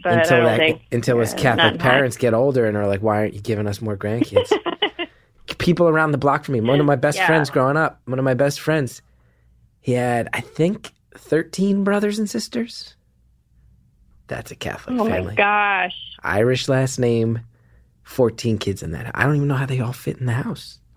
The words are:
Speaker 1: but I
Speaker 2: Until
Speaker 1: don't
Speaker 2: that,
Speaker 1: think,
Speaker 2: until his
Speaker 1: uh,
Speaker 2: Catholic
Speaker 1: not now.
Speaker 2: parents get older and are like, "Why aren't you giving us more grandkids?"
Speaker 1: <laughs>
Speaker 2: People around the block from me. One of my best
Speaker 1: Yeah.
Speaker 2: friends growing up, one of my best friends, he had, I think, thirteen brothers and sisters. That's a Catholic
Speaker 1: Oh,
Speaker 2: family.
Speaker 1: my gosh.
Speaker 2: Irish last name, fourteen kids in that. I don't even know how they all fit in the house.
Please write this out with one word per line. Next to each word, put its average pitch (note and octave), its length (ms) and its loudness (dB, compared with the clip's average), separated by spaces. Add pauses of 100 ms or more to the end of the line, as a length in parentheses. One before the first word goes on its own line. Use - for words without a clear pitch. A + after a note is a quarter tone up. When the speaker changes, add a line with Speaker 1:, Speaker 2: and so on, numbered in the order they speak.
Speaker 1:
but F3 100 2
I E3+ 80 4
Speaker 2:
Until E3+ 160 4
Speaker 1:
don't - 80 4
Speaker 2:
that, A2+ 140 2
Speaker 1:
think, D#3 220 2 (100)
Speaker 2:
until A#2+ 280 2
his A2+ 140 0
Speaker 1:
uh, - 40 -8
Speaker 2:
Catholic B2 200 2
Speaker 1:
not D#3+ 200 4
now. - 60 -8
Speaker 2:
parents C3 320 2
get A#2 200 2
older B2+ 320 4
and G#2 100 0
are G#2 80 0
like, G2 160 0
"Why G#2+ 160 2
aren't G#2+ 160 -2
you G#2 80 -14
giving G#2+ 260 -2
us G2+ 140 -6
more G#2+ 160 -4
grandkids?" A2+ 540 0 (540)
Speaker 1:
<laughs> - 520 -18
Speaker 2:
People F3 300 2
around D#3 240 4
the C#3+ 80 0
block C#3+ 260 2
from C#3+ 80 -4
me. A#2 80 2
One B2 180 4
of D3+ 60 4
my C#3+ 100 4
best D3 220 0
Speaker 1:
Yeah. F#3 80 2
Speaker 2:
friends D#3+ 240 2
growing C#3 260 2
up, D#3 300 -2
one B2+ 140 -4
of C3 60 0
my C3 100 2
best C#3+ 240 0
friends, D#3 420 -2 (760)
he - 140 -2
had, A#2+ 380 0
I - 100 -6
think, - 500 -4 (240)
thirteen F#3+ 680 -2
brothers G#3 360 0
and G#3+ 100 -4
sisters. - 680 -8 (1300)
That's A#2+ 240 -10
a D#3 40 -18
Catholic - 440 -8
Speaker 1:
Oh, G#3+ 60 0
Speaker 2:
family. F#3 260 -2
Speaker 1:
my - 40 -10
gosh. G3+ 600 0 (260)
Speaker 2:
Irish B2+ 480 0
last C3 300 0
name, A#2 400 0 (640)
fourteen A2+ 560 0
kids - 240 -6
in D#2+ 80 -8
that. D2+ 240 -10
I - 80 0
don't D3 140 2
even C#3+ 100 0
know C#3+ 80 0
how C#3 100 -2
they C3+ 140 -4
all A#2+ 140 -4
fit - 260 -8
in B2+ 80 -4
the A#2+ 60 0
house. D#3 440 -6 (200)